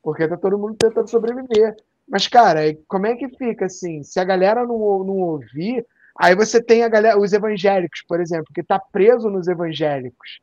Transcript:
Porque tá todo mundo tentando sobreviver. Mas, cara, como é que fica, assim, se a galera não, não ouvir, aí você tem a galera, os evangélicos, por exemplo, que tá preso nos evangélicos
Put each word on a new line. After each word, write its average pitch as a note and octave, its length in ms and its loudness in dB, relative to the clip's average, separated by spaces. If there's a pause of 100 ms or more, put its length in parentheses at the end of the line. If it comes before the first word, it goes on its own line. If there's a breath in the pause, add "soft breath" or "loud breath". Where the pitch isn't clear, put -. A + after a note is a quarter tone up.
Porque D#3 240 -2
tá E3+ 100 -4
todo G3 220 -2
mundo G#3+ 160 -8
tentando A3+ 340 0
sobreviver. A3+ 640 0 (320)
Mas, G3 200 -2
cara, F#3 340 6 (260)
como G3 200 -4
é A#3+ 80 -2
que B3+ 140 -10
fica, A3+ 360 -6
assim, E3+ 380 -10
se - 160 -8
a F#3 60 -2
galera G3 400 2
não, A#3+ 120 -4
não G3 420 -2
ouvir, E3 680 -6 (340 soft breath)
aí F3+ 160 6
você A3 260 2
tem A#3 220 4
a A#3 60 0
galera, G#3+ 280 4
os G3+ 140 2
evangélicos, G3 760 -2
por E3+ 120 -2
exemplo, E3 340 -6
que E3+ 80 -6
tá F#3+ 160 0
preso A3 520 2
nos F#3 180 -4
evangélicos D3+ 960 -6